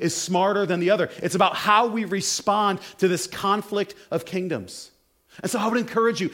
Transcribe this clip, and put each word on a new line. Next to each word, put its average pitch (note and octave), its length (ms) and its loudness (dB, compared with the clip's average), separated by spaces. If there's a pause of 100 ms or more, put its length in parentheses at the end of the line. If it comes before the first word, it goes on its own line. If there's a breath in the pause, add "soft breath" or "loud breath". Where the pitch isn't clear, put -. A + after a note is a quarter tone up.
is E3+ 120 0
smarter F#3+ 520 0
than F3 160 0
the F3 80 2
other. F#3 200 2 (120)
It's F3 140 -2
about F3+ 200 4
how G#3+ 320 4
we A3+ 160 -2
respond G3+ 760 0 (180 loud breath)
to F#3+ 100 2
this F3+ 200 0
conflict G3+ 680 -2 (160 loud breath)
of E3 140 -4
kingdoms. D#3+ 680 -6 (500 loud breath)
And G3+ 80 -4
so A#3+ 80 -2
I G#3+ 100 0
would A#3 120 2
encourage A3+ 400 0
you, F3+ 140 -2